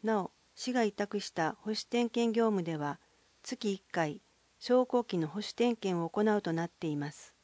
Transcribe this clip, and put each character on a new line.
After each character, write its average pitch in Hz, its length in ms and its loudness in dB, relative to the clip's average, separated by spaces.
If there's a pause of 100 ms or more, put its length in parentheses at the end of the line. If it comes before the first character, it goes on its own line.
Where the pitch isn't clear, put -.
な 214 180 2
お、 - 100 -6 (240)
市 - 180 -6
が 240 100 4
委 202 80 2
託 202 300 -4
し - 100 -10
た 160 300 0
保 - 60 -10
守 214 100 -4 (120)
点 240 200 2
検 233 260 0
業 226 120 4
務 202 160 2
で 165 120 -4
は、 147 240 -4 (440)
月 226 280 -4
一 190 100 -4 (120)
回、 160 280 0 (380)
昇 247 260 4
降 247 200 0
機 185 120 -2
の 160 120 0
保 170 60 -10
守 208 200 -4
点 233 220 2
検 180 260 -2
を 170 60 -4
行 - 120 -2 (140)
う 202 60 0
と 170 100 -4
な 165 140 0
っ 170 40 -8
て - 180 -8
い 151 100 -2
ま 143 160 -6
す。 - 200 -20 (100)